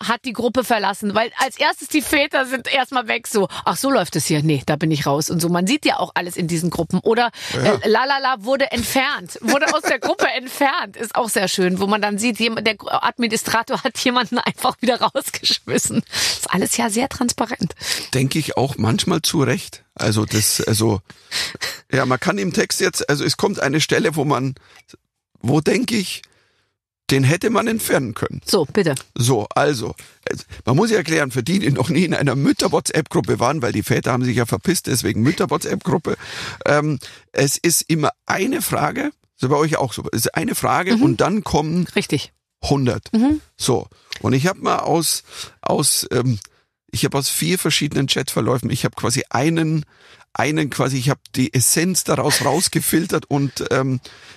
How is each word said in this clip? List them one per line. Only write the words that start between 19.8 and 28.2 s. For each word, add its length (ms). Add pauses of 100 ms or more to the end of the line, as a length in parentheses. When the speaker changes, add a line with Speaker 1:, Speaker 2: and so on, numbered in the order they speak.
Speaker 2:
Also 300
das, 360
also, 400 (920)
ja, 140
man 140
kann 200
im 140
Text 260
jetzt, 300
also 140
es 140
kommt 220
eine 220
Stelle, 340
wo 100
man, 300 (840)
wo 200
denke 340
ich, 260 (880)
den 120
hätte 260
man 180
entfernen 480
können. 300